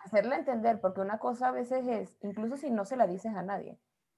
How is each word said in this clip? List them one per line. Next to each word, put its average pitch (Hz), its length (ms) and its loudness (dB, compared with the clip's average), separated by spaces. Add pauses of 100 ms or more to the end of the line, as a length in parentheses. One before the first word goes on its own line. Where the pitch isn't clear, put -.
hacerla 220 320 2
entender, 233 420 2
porque 190 220 0
una 202 180 -2
cosa 247 300 0
a - 20 0
veces 254 340 -2
es, 214 360 -4
incluso 214 340 -4
si 285 160 -6
no 208 140 2
se 262 100 -4
la 233 120 6
dices 190 280 -4
a 180 60 -4
nadie, 190 360 -6 (400)